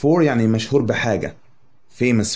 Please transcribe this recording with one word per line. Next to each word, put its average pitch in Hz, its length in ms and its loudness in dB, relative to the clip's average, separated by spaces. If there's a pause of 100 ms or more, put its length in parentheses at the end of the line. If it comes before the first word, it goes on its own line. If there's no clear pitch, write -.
for 160 200 2
يعني 120 240 2
مشهور 113 360 0
بحاجة. 113 520 -2 (640)
Famous 117 360 0